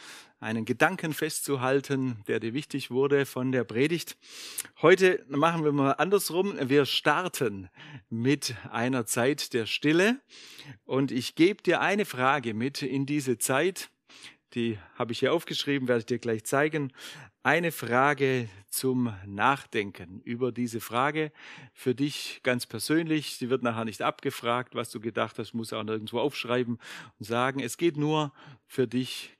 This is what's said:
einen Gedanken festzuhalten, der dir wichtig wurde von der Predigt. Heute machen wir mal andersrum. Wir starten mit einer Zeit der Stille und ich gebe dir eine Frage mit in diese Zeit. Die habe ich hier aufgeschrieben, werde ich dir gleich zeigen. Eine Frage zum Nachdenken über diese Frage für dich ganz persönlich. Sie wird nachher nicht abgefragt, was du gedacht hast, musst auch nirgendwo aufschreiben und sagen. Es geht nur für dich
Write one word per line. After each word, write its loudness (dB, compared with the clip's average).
einen -2
Gedanken 0
festzuhalten, -2
der 0
dir -4
wichtig -6
wurde 2
von -4
der 0
Predigt. -2
Heute 6
machen 2
wir 4
mal 4
andersrum. 2
Wir 6
starten 0
mit 0
einer 0
Zeit 0
der 0
Stille 4
und 0
ich -4
gebe 4
dir 4
eine 2
Frage 0
mit -2
in -2
diese 0
Zeit. 0
Die -2
habe -4
ich -6
hier 4
aufgeschrieben, -2
werde 4
ich -4
dir -2
gleich -4
zeigen. 0
Eine 2
Frage 2
zum 0
Nachdenken -2
über -2
diese -4
Frage 0
für 0
dich -4
ganz 0
persönlich. 0
Sie -6
wird 2
nachher 0
nicht -8
abgefragt, -2
was -6
du -10
gedacht -4
hast, -10
musst -6
auch -4
nirgendwo -4
aufschreiben 0
und -12
sagen. 0
Es -6
geht 2
nur 2
für 0
dich -6